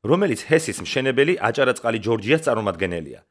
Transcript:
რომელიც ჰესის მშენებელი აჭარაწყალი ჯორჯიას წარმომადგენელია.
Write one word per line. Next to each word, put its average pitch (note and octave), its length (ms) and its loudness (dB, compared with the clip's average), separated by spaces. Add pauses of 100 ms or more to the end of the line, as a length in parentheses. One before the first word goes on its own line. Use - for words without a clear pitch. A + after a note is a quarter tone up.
რომელიც D3+ 380 2
ჰესის D#3 380 0
მშენებელი C3+ 560 0
აჭარაწყალი A#2 640 0
ჯორჯიას A2+ 460 0
წარმომადგენელია. F2 720 -2 (100)